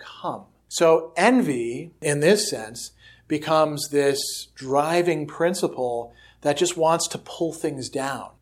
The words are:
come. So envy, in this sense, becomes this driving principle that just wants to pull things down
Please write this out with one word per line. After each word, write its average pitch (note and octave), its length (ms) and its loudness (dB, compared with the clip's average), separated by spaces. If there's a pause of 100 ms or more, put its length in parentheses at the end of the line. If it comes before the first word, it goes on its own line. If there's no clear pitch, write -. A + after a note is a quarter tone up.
(220)
come. C3 240 -8 (240)
So E3 480 4
envy, D#3 720 2 (100)
in D3 200 0
this G3+ 280 4
sense, A2+ 420 -10 (360)
becomes D#3 600 0
this C#3 680 0
driving D#3 720 0
principle C3 840 -2 (280)
that C#3+ 160 0
just F3 200 0
wants D#3+ 320 2
to - 80 -8
pull - 340 -6
things C#3 380 -6
down C3 400 -6 (120)